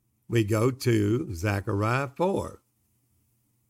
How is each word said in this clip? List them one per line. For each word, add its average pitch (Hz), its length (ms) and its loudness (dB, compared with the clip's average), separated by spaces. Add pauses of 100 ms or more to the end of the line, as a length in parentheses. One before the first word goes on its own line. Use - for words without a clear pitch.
(280)
we 117 160 2
go 110 260 2
to 117 640 0
Zechariah 104 840 -2
four. 175 460 -2 (1080)